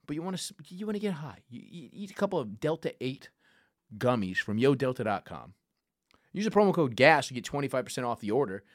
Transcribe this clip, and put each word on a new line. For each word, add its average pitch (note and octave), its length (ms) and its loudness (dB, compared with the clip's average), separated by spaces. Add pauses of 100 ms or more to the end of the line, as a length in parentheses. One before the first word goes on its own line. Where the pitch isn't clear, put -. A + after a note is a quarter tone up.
but D3 80 -6
you D#3 80 -6
wanna F#3 120 -6
s-, - 180 -8 (140)
you F3+ 180 -12
wanna G#3 140 -4
get G3+ 160 -2
high. D3 240 -12 (100)
You, A#2+ 160 -14
you D#3+ 280 -18
eat G3 180 -12
a - 40 -20
couple G3 240 0
of G#2+ 220 -6
Delta D#3 400 -2
eight C3 300 -6 (680)
gummies G#2 420 0
from G#2+ 200 -2
Yo C3+ 160 6
Delta B2+ 300 -2
dot G2+ 200 -2
com. D2 300 -14 (800)
Use G3 120 -4
the A3 60 0
promo G3+ 240 6
code C3+ 220 2
gas, C#3 340 8
you C3 40 -12
get A#2+ 100 -6
twenty-five C3+ 400 -2
percent B2+ 220 -6
off A#2 140 -4
the G#2 100 -4
order, G#2+ 340 0 (100)